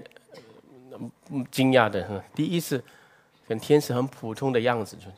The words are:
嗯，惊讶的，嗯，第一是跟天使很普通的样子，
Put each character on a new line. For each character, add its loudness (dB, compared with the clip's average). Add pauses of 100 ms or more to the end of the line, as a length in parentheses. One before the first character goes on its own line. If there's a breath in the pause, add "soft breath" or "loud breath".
(920)
嗯， -10
惊 2
讶 6
的， -4
嗯， -8 (140)
第 -2
一 -2
是 -4 (640 soft breath)
跟 -4
天 4
使 -2
很 0
普 -10
通 -2
的 2
样 0
子， -18 (200)